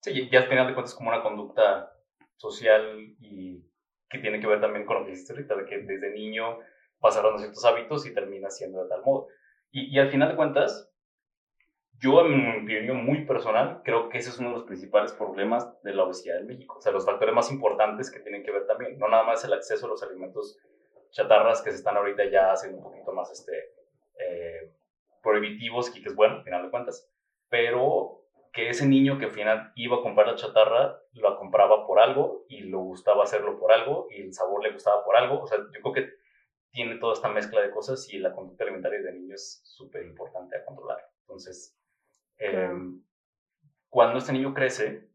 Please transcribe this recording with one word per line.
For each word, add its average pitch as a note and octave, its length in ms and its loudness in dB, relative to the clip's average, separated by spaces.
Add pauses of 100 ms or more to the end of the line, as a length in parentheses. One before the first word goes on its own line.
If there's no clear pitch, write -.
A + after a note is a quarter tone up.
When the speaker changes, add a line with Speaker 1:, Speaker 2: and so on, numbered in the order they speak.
Speaker 1:
Sí, B2+ 280 -6
ya B2+ 100 8
al - 80 -2
final B2+ 180 4
de C3 80 -6
cuentas B2 180 -6
es - 40 -18
como A2+ 140 -4
una A2+ 120 0
conducta G#2 680 0 (440)
social G#2+ 640 2 (220)
y F#2 440 -16 (460)
que A#2 80 -12
tiene G#2+ 220 -4
que G#2+ 60 -4
ver G#2 140 4
también G#2 240 -2
con G#2+ 140 -2
lo F#2 60 -4
que - 80 -12
dijiste - 200 -16
ahorita, C#3 240 -6
de G2 80 -6
que G2+ 140 -10
desde G2 340 -8
niño G#2+ 460 -8 (420)
vas G#2+ 160 6
agarrando G#2+ 220 4
ciertos - 260 -10
hábitos C#3+ 420 2
y - 80 -14
terminas G2 420 -8
siendo F#2 260 -10
de F2 60 -8
tal F2+ 160 -6
modo. C3+ 240 0 (420)
Y, C3+ 240 -8
y C#3 40 6
al C#3 120 6
final C#3 180 4
de - 80 -2
cuentas, - 560 0 (1040)
yo C3+ 280 8
en A#2+ 400 2
mi G#2+ 100 -4
opinión A#2+ 280 -4
muy D3 200 0
personal, - 580 0
creo A#2 280 0
que A#2+ 80 -8
ese A#2 120 -8
es A#2 80 -12
uno A#2+ 120 -4
de A#2+ 60 -6
los A#2+ 80 -10
principales G2 480 0
problemas G2+ 680 -4
de G2 120 -8
la F#2+ 100 2
obesidad F2+ 340 -6
en G2 80 -8
México. - 300 -18
O - 40 -20
sea, - 120 0
los - 140 -2
factores A2 280 0
más A#2+ 160 2
importantes G#2+ 600 0
que - 80 -18
tienen G2+ 240 -12
que G#2+ 80 -8
ver G2+ 140 -4
también, A#2 320 -4
no G#2 100 0
nada A2+ 160 6
más A#2 200 0
el G2+ 100 0
acceso G2+ 320 -6
a - 20 -8
los F2+ 140 -6
alimentos F#2+ 560 -12 (580)
chatarras G#2+ 460 6
que G#2 80 -6
se - 80 -6
están G2+ 180 -2
ahorita G2+ 340 0
ya F#2+ 220 6
haciendo F#2+ 260 -4
un - 60 -18
poquito - 280 -14
más, F#2 200 -8
este, - 200 -16 (680)
eh, E2+ 520 -10 (520)
prohibitivos, A2 720 -2
y - 60 -20
que G#2 80 -10
es - 40 -10
bueno, G#2+ 220 6
al - 80 -16
final F2+ 200 -6
de - 60 -10
cuentas, - 400 -10 (380)
pero A#2+ 720 0 (320)
que - 160 -4
ese C#3 180 0
niño C3+ 320 6
que - 80 -6
al G#2+ 40 -4
final G#2+ 440 -2
iba A#2+ 220 -2
a - 60 -2
comprar G#2+ 260 6
la A#2 80 0
chatarra, A2+ 640 4 (140)
la G#2 220 0
compraba G2+ 500 4
por F#2+ 140 6
algo, C3 480 4
y - 140 -20
le F#2 140 -8
gustaba G2+ 480 2
hacerlo G2+ 340 -2
por - 140 4
algo, C3+ 380 2
y G2+ 120 -16
el F#2 120 -16
sabor G2 280 -4
le G#2+ 100 -2
gustaba G#2 320 0
por - 120 4
algo. A2+ 260 4
O - 40 -12
sea, G#2+ 120 -2
yo - 220 -10
creo - 140 -6
que - 160 -4 (600)
tiene A#2 260 -8
toda A2+ 180 -2
esta A2 140 -4
mezcla G#2+ 340 0
de G2+ 80 0
cosas, - 420 -8
y G2 60 -10
la - 160 -4
conducta F#2+ 300 -10
alimentaria G2 360 -6
de - 120 -10
niño F#2+ 220 -16
es - 300 -18
súper - 400 -16
importante - 520 -14
a - 80 -10
controlar. - 340 -12 (240)
Entonces, - 520 -20 (600)
Speaker 2:
Claro. G2 220 -4 (140)
Speaker 1:
em, F2+ 300 -12 (840)
cuando A#2 300 4
este C3 160 -4
niño C3+ 180 -2
crece A2 600 -4